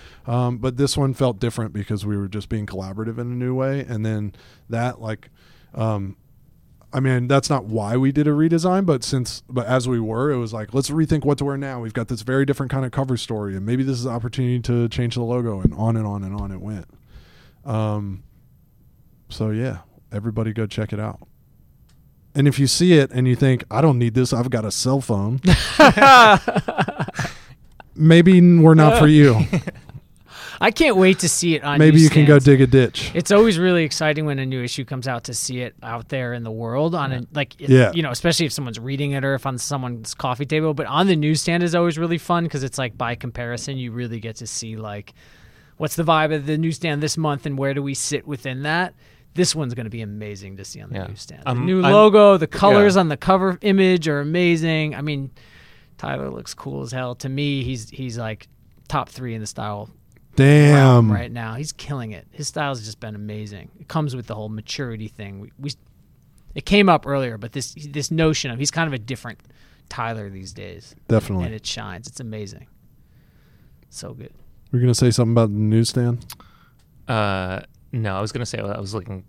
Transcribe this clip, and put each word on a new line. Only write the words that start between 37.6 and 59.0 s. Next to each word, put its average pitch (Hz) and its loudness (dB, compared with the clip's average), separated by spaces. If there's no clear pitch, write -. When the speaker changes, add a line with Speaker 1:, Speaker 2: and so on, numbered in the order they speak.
Speaker 1:
Yeah. 127 6
Speaker 2:
you 165 -2
know, 139 -6
especially 165 -2
if 135 -4
someone's 120 -10
reading 139 -6
it 135 -4
or 139 -2
if 131 -6
on 131 -6
someone's 123 -8
coffee 135 -6
table. 156 -2
But 131 -6
on 151 0
the 185 2
newsstand 156 0
is 170 -2
always 170 0
really 165 -4
fun 170 -2
'cause 143 -6
it's, 131 -8
like, 127 -6
by 120 -6
comparison, 120 -10
you 123 -8
really 117 -10
get 110 -14
to 117 -16
see, 110 -12
like, 104 -14
what's - -6
the 170 -2
vibe 156 2
of 143 -4
the 151 -2
newsstand 156 -4
this 151 -4
month 147 -4
and 139 -6
where 139 -2
do 139 -6
we 139 -6
sit - -6
within 131 -10
that? 170 -4
This - -2
one's 139 -6
gonna 117 -10
be 113 -10
amazing 101 -14
to 98 -18
see - -18
on 101 -18
the 120 -10
Speaker 3:
Yeah. 95 -8
Speaker 2:
newsstand. - -18
The 131 -4
Speaker 3:
Um, 123 -4
Speaker 2:
new 185 0
Speaker 3:
I'm 180 4
Speaker 2:
logo, 208 8
the 156 -2
colors 202 4
Speaker 3:
Yeah. 196 6
Speaker 2:
on 170 2
the 147 -2
cover 185 0
image 185 2
are 143 -2
amazing. 160 0
I 135 -10
mean, 139 -8
Tyler 135 -8
looks - -14
cool 139 -12
as 113 -12
hell. 127 -8
To 135 -10
me, 139 -4
he's, 123 -10
he's, 123 -12
like, 110 -12
top 143 -6